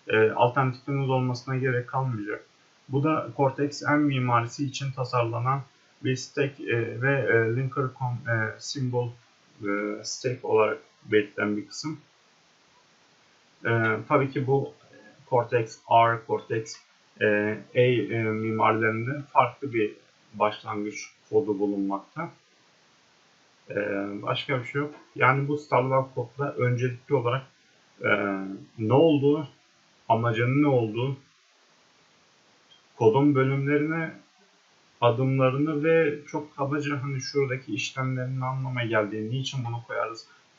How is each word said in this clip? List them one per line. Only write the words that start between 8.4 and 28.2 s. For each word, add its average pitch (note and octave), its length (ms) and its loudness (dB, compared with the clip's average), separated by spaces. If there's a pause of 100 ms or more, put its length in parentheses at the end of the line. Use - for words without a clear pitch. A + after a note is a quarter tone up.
e, - 40 -20
symbol, B2 500 -4 (520)
e, G#2 420 -4
stack - 420 -6
olarak G#2+ 320 2 (280)
belirtilen G#2 520 0
bir G2+ 100 -8
kısım. D3+ 320 -8 (1700)
E, A2+ 320 2 (100)
tabii C#3 240 2
ki B2+ 160 -4
bu C3+ 260 0 (560)
Cortex A#2+ 500 0 (120)
R, A#2 360 6
Cortex, - 480 -4 (460)
e, G#2 40 4 (500)
A, B2+ 40 4
e, A#2 440 2
mimarilerinde A2 960 0 (120)
farklı C3 400 0
bir G#2 200 0 (400)
başlangıç G#2+ 760 -4 (200)
kodu G#2 300 0
bulunmakta. G2+ 680 -4 (1400)
E, - 60 -8 (460)
başka C3 380 -4
bir A#2+ 60 -8
şey C#3+ 160 -4
yok. D3 140 -6 (200)
Yani C3+ 320 4
bu D3 100 0
standart C3 580 0
kodda C#3 400 -6
öncelikli B2 600 0
olarak, B2 300 0 (580)
e, G#2+ 60 2 (680)